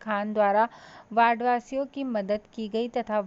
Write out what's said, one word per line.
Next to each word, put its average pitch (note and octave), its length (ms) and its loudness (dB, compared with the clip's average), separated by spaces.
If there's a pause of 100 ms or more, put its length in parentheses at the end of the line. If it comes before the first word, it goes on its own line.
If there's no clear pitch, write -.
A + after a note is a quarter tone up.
खान G#3+ 320 -4
द्वारा G#3 360 4 (440)
वार्डवासियों A#3+ 720 2
की C#4 200 -8
मदद G#3 360 -2 (120)
की A3 160 -8
गई A3+ 180 -2 (100)
तथा G#3+ 300 -2